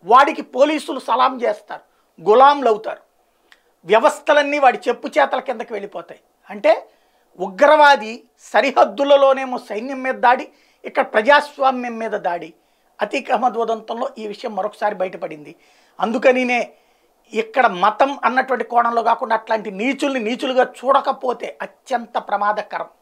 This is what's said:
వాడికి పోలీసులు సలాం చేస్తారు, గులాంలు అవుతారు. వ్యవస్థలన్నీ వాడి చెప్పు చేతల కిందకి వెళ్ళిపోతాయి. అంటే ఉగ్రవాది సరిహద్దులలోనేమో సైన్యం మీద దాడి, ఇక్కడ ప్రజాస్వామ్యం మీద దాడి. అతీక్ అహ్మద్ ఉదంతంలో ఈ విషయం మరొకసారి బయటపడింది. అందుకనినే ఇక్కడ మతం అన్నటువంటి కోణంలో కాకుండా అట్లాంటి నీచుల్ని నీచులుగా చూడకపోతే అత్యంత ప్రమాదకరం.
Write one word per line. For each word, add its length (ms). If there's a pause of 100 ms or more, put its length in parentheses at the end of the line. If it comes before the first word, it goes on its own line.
(120)
వాడికి 320 (120)
పోలీసులు 440 (100)
సలాం 340
చేస్తారు, 400 (460)
గులాంలు 440
అవుతారు. 300 (880)
వ్యవస్థలన్నీ 720
వాడి 220
చెప్పు 200 (100)
చేతల 320
కిందకి 260
వెళ్ళిపోతాయి. 460 (320)
అంటే 200 (680)
ఉగ్రవాది 720 (400)
సరిహద్దులలోనేమో 1040 (100)
సైన్యం 380
మీద 180
దాడి, 220 (420)
ఇక్కడ 160 (100)
ప్రజాస్వామ్యం 800 (100)
మీద 100 (140)
దాడి. 220 (520)
అతీక్ 320
అహ్మద్ 260
ఉదంతంలో 460 (140)
ఈ 100
విషయం 260
మరొకసారి 440
బయటపడింది. 500 (520)
అందుకనినే 560 (840)
ఇక్కడ 240 (180)
మతం 280 (160)
అన్నటువంటి 440
కోణంలో 360
కాకుండా 320
అట్లాంటి 300 (100)
నీచుల్ని 480
నీచులుగా 380 (140)
చూడకపోతే 680 (180)
అత్యంత 500 (140)
ప్రమాదకరం. 600 (120)